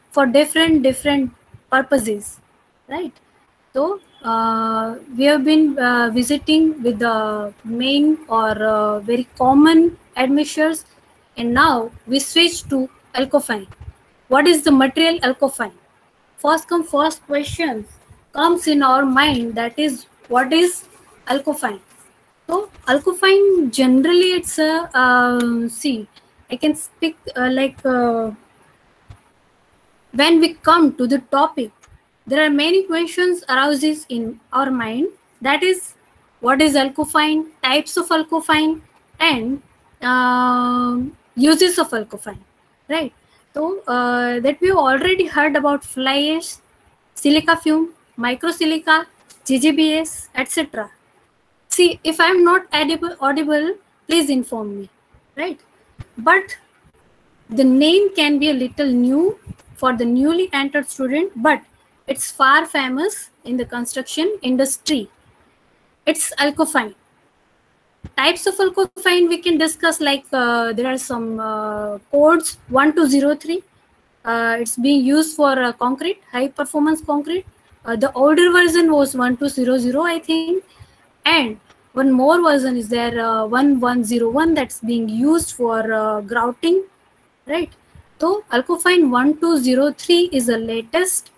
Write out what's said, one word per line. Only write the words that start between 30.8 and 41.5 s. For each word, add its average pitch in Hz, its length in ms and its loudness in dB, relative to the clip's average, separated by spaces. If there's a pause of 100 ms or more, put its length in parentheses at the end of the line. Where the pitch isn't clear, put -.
to 247 120 -2
the 269 120 0
topic, 277 520 -2 (560)
there 277 160 0
are 311 60 2
many 320 360 2
questions 349 640 -2
arises 302 580 0
in 233 320 -8 (120)
our 269 180 0
mind, 247 380 -4 (340)
that 285 200 0
is, 370 300 -2 (480)
what 262 220 2
is 294 120 2
alcofine, 302 720 0 (140)
types 285 360 -2
of 349 100 -4
alcofine, 311 720 0 (400)
and, 277 400 -2 (400)
um, 247 1120 0 (200)
uses 320 440 2